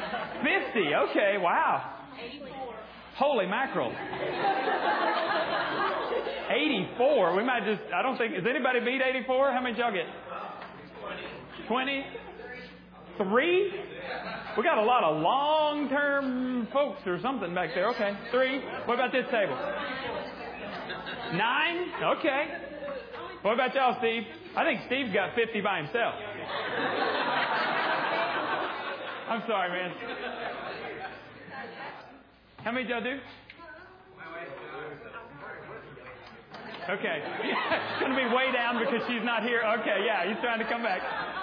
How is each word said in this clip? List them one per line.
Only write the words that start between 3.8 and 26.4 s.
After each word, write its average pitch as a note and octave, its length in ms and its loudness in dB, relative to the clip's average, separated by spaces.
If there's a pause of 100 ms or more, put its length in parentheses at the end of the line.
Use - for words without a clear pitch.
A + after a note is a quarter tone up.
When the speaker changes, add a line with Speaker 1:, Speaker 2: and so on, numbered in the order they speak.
Speaker 1:
Eighty-four. A#3 840 4
We G3+ 80 4
might A#3+ 220 2
just, G#3 160 0 (120)
I F3 100 4
don't C4+ 140 2
think, A3+ 180 0
does F3+ 120 -2
anybody B3+ 340 4
beat B3+ 200 2
eighty-four? C4 500 4
How B3+ 100 2
many A#3+ 160 -2
y'all A#3+ 140 2
get? F3+ 140 0 (1600)
Twenty. C4+ 380 0 (1120)
Three? D#4 540 4 (840)
We G#3+ 80 2
got D#4+ 140 4
a G#3+ 80 4
lot B3 180 6
of D#3 200 4
long-term C#4 1500 2
folks C#4 360 2
or F3 140 0
something G3 340 -2
back F3 180 0
there. F#3+ 160 4
Okay, G#3 260 0 (140)
three. C4 320 2 (240)
What A#3 80 2
about A#3+ 180 2
this B3+ 200 2
table? G#3 260 2 (1800)
Nine? D#4 580 2 (260)
Okay. D4 300 2 (920)
What G#3 140 4
about B3+ 180 2
y'all, B3+ 260 4
Steve? A3+ 240 2 (320)
I G#3+ 80 4
think C#4+ 220 2
Steve's B3+ 280 0
got F#3 220 2
fifty A3+ 260 2
by F#3+ 160 2
himself. E3 360 0 (3250)